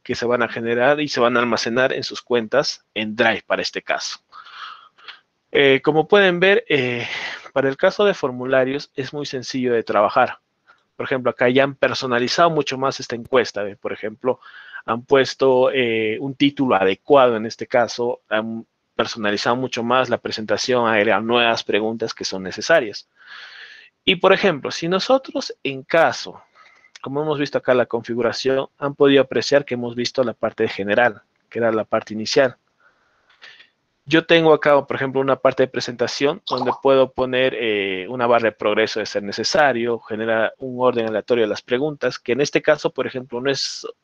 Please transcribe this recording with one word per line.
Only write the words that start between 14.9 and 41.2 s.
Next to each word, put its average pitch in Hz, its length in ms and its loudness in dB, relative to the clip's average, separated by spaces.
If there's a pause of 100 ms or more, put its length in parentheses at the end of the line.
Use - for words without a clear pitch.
puesto, 131 720 4
eh, 113 480 0
un 139 140 -8
título 139 400 2
adecuado 113 640 4
en 107 100 -4
este 110 220 -10
caso, 120 600 -2
han 113 380 -4 (300)
personalizado 110 580 -2
mucho 123 300 -4
más 123 240 2
la 117 100 -2
presentación, 110 680 -2
agregan 107 360 2
nuevas 117 380 2
preguntas 110 520 -4
que 95 100 -10
son 95 180 -8
necesarias. 107 640 -2 (960)
Y, 185 120 2
por 190 160 4
ejemplo, 165 400 0
si - 160 -6
nosotros, 262 760 -2
en 135 220 -8
caso, 120 580 0 (600)
como 139 200 -6
hemos 151 160 -2
visto 143 200 -2
acá 127 140 0
la 123 140 4
configuración, 117 840 -2 (100)
han 143 160 -6
podido 139 280 6
apreciar 135 420 0
que - 100 -6
hemos 120 200 -6
visto 120 300 -2
la 110 80 -4
parte 110 320 -4
de 107 40 -2
general, 104 540 0 (260)
que 113 120 -8
era 113 100 2
la 110 140 -2
parte 107 300 -4
inicial. 123 420 0 (1500)
Yo 160 160 4
tengo 165 280 4
acá, 143 340 4
por 117 100 -6
ejemplo, 135 240 -2
una 135 160 0
parte 131 280 2
de 131 40 -2
presentación 123 800 -4
donde 127 320 -2
puedo 135 320 4
poner, 127 460 -2
eh, 98 500 -2
una 123 180 -2
barra 117 200 4
de 107 60 2
progreso 107 460 0
de 101 80 -4
ser 101 160 -6
necesario, 117 800 0
generar 110 580 -2
un 131 200 -10
orden 117 280 0
aleatorio 110 360 0